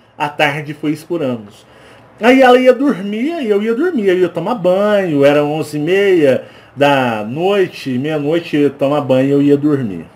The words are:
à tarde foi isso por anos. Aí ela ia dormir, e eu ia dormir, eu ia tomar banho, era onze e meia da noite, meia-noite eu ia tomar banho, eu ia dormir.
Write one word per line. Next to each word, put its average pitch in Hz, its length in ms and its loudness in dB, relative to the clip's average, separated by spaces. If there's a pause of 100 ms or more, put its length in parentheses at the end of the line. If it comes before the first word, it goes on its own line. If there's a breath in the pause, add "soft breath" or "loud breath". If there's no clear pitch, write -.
(180 soft breath)
à 151 120 -4
tarde 147 460 -4
foi 151 160 -4
isso 151 160 -8
por 170 160 -4
anos. 113 420 -8 (560 loud breath)
Aí 262 200 4
ela 254 180 6
ia 254 120 4
dormir, 233 680 -4
e 226 80 -4
eu 208 140 0
ia 226 100 -2
dormir, 254 360 -2
eu 185 100 2
ia 175 100 0
tomar 185 260 -6
banho, 185 720 0
era 147 180 4
onze 151 340 -6
e - 20 -4
meia 165 640 2 (320 loud breath)
da 127 480 0
noite, 170 760 -4
meia-noite 156 580 -4
eu 147 80 2
ia 143 60 2
tomar 139 320 -2
banho, 131 300 0
eu 143 100 2
ia 143 160 4
dormir. 131 480 -4 (100)